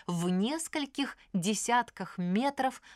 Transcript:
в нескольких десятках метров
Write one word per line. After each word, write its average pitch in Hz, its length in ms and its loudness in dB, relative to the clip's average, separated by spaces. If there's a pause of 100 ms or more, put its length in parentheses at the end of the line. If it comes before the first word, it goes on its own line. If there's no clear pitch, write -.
в 175 220 0
нескольких 269 880 -2 (160)
десятках 208 840 0
метров 254 640 0 (140)